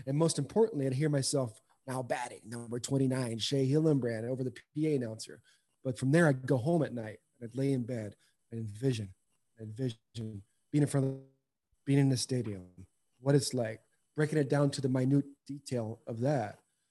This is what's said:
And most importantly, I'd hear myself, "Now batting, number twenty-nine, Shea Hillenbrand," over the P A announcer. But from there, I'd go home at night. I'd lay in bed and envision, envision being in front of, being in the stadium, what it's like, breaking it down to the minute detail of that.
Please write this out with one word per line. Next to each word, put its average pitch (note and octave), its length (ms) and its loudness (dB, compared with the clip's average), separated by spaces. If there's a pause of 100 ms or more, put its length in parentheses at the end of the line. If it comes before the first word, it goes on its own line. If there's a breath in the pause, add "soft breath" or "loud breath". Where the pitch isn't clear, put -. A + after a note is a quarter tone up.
And C#3 140 -2
most D#3+ 180 4
importantly, D3 520 2
I'd C3 60 0
hear D3 160 0
myself, C3+ 520 -2 (240)
"Now C3 160 -4
batting, B2 420 -6
number A#2 360 -8
twenty-nine, C3 580 0
Shea C3+ 300 0
Hillenbrand," C3 600 2
over B2+ 140 -4
the B2+ 100 -4 (220)
P D#3 140 0
A D3+ 80 2
announcer. A2 460 -8 (420)
But C3 120 -2
from C3 140 0
there, E3 160 8
I'd C3 180 2
go C3+ 120 4
home D#3 260 2
at A#2 100 -2
night. A2 260 -8 (220)
I'd A#2 140 -12
lay C#3 180 0
in B2+ 120 0
bed A2 320 -8 (340)
and A#2 100 -8
envision, A2 500 -2 (500)
envision A2 800 -8 (300)
being D3 100 4
in C#3 60 4
front C3+ 180 0
of, C3+ 80 -4 (720)
being C#3 120 4
in C#3 120 6
the B2+ 60 2
stadium, G#2+ 460 -4 (580)
what C3+ 140 4
it's - 180 2
like, A2+ 280 -2 (340)
breaking D#3 240 0
it C#3 100 2
down C#3+ 220 4
to C3+ 100 -6
the C3+ 80 0
minute C3 360 4 (220)
detail A#2+ 600 -6
of A#2 140 -8
that. B2 380 -2 (320)